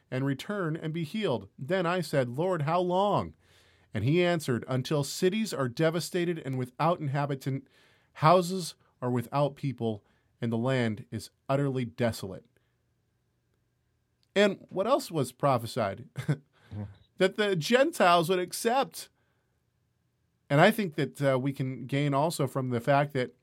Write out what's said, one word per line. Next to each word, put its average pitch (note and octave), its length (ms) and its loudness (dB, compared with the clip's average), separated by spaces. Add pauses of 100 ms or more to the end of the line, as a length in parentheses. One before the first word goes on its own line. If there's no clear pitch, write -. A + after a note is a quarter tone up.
(120)
and C3 120 -2
return D#3 520 -4
and D#3+ 160 -6
be E3+ 100 -4
healed. D3 460 -2 (100)
Then E3+ 280 -2
I F3+ 160 0
said, C3+ 260 0
'Lord, D#3+ 340 -2
how E3 180 0
long?' F3+ 540 0 (580)
And G#2 120 -2
he E3+ 200 4
answered, D3+ 440 0
'Until C3 340 -2
cities F#3 500 -2
are C3 160 -2
devastated E3+ 680 -2
and C3 180 -6
without D3 440 -2
inhabitant, C#3 680 -4 (480)
houses F3 640 4 (260)
are B2 80 -2
without C#3 440 0
people, A2+ 480 -4 (380)
and A#2+ 100 -2
the A#2 60 0
land A#2+ 540 -2
is G#2+ 200 -10 (160)
utterly C3+ 380 -2
desolate.'" A2+ 640 -4 (1900)
And G3+ 360 2
what F#3+ 160 -2
else C#4 240 0
was D3+ 220 -2
prophesied? A2+ 720 0 (220)
<laughs> D3 120 0 (800)
That F#3+ 180 2
the G3+ 180 0
Gentiles F3+ 760 4
would F#3 120 2
accept. A3+ 680 -2 (1400)
And D3 100 4
I G3+ 120 8
think G#3 240 -4
that, C#3 260 -4
uh, C3+ 160 4
we C#3 140 -2
can C3 340 -6
gain C#3 260 0
also D3 360 0
from B2+ 220 -4
the A#2+ 100 0
fact D3 320 2
that B2 300 -4